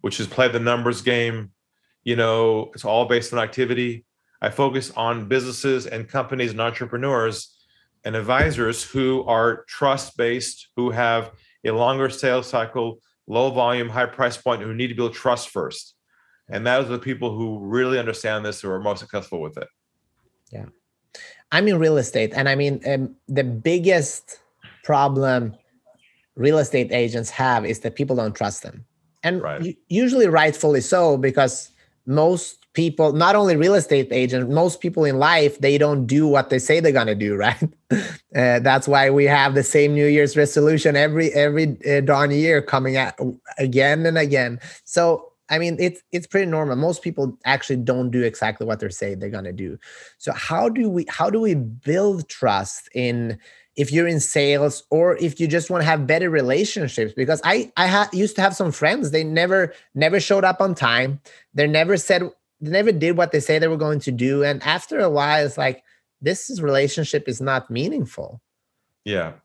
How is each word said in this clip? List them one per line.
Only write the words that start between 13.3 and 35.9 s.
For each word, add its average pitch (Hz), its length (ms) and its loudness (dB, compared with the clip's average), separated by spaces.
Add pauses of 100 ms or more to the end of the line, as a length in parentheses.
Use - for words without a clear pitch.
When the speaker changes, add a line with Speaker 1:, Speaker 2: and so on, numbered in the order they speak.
Speaker 1:
volume, 120 400 -2
high 123 160 -2
price 120 320 -4
point, 117 240 -4
who 110 120 -8
need 123 140 -4
to 117 80 -8
build 117 180 -4
trust 120 360 -2
first. - 460 -10 (520)
And 107 180 -8
those 127 200 0
are 117 40 -12
the 120 100 -6
people 120 360 -6
who 110 240 -6
really 123 380 -2
understand 110 480 -4
this, 104 160 -8
who 101 80 -8
are 95 100 -4
most 104 200 -4
successful 92 420 -10
with 76 160 -10
it. - 100 -12 (840)
Speaker 2:
Yeah. 104 140 -14 (840)
I'm 180 160 2
in 185 120 2
real 156 180 4
estate. 113 380 -2
And 139 120 0
I 135 80 2
mean, 139 320 -2
um, 135 280 -2 (120)
the 139 160 0
biggest 160 960 0 (440)
problem 135 720 0 (800)
real 147 240 4
estate 123 320 0
agents 117 400 -2
have 123 340 0
is 110 140 -4
that - 160 -8
people 139 200 -2
don't 110 200 -2
trust 101 260 -6
them. - 240 -18 (380)
And 175 180 -2
Speaker 1:
Right. 151 220 -6
Speaker 2:
u-, 170 120 -6 (120)
usually 240 400 4
rightfully 151 540 2
so, 170 360 2
because 131 540 0 (340)
most 156 680 0
people, 160 400 2
not 175 220 6
only 196 200 4
real 170 180 4
estate 139 380 2
agents, 127 420 0
most 170 280 2
people 165 240 0
in 135 120 0
life, 147 420 4
they 143 180 4
don't 143 280 2